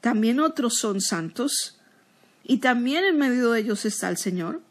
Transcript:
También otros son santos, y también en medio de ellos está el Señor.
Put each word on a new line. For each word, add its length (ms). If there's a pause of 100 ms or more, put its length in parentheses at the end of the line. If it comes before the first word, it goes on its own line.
También 400
otros 360
son 240
santos, 760 (680)
y 140
también 460
en 120
medio 360
de 80
ellos 260
está 240
el 80
Señor. 420 (100)